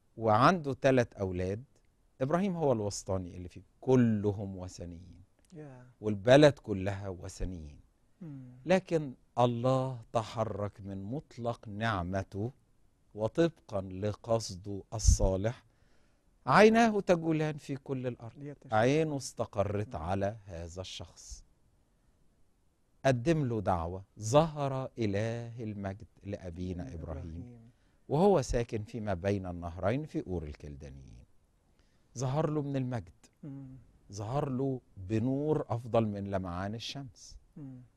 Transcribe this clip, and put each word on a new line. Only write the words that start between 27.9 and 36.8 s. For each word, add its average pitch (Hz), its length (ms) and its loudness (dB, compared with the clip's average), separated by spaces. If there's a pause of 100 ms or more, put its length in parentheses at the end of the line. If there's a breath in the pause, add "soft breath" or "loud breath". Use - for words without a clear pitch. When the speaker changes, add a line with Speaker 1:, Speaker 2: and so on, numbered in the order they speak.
Speaker 1:
وهو 170 320 6
ساكن 120 420 -2
فيما 107 300 -4
بين 95 320 0
النهرين 90 600 -2
في - 220 -6
أور 87 160 -2
الكلدانيين. 69 760 -14 (1000)
ظهر 139 320 0
له 151 120 0
من 139 140 -4
المجد، 123 500 -6 (180)
Speaker 2:
مم. 135 240 -12 (440)
Speaker 1:
ظهر 120 380 -4
له 131 320 -2 (160)
بنور 131 720 0
أفضل 113 380 2
من 101 240 -6
لمعان 95 440 -4
الشمس. - 600 -12 (220)